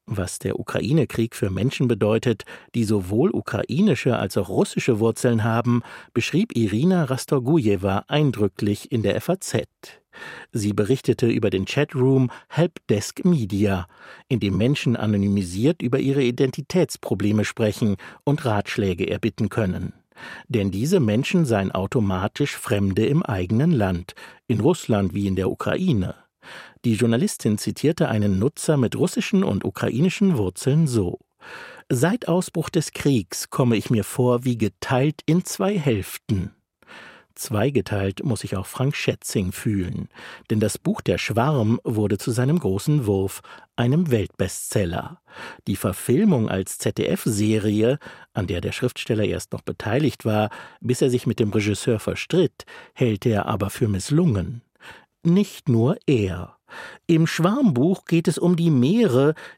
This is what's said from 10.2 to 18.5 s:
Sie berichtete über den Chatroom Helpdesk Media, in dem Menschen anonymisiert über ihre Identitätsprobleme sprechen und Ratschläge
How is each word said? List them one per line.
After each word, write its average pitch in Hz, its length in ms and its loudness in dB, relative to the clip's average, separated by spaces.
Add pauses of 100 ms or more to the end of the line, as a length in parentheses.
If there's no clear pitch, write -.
Sie 104 220 0
berichtete 117 540 0
über 110 240 0
den 95 140 0
Chatroom 135 680 2 (160)
Helpdesk - 800 -2
Media, 101 640 0 (420)
in 123 100 0
dem 101 180 0
Menschen 123 380 2
anonymisiert 101 840 0
über 127 180 0
ihre 135 240 2
Identitätsprobleme 123 1200 0
sprechen 107 520 0 (260)
und 143 220 0
Ratschläge 98 640 0